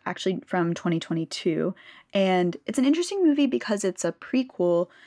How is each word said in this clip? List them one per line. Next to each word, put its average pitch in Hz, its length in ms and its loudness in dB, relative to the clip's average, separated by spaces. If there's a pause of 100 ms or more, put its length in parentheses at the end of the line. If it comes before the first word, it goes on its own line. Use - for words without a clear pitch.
actually - 400 -2
from 170 300 0
twenty 165 240 -2
twenty-two, 160 760 -2 (400)
and 185 420 2 (120)
it's 220 100 -4
an 262 80 2
interesting 349 400 0
movie 285 220 4
because 226 360 -2
it's 185 220 -2
a 170 60 0
prequel 175 760 0 (200)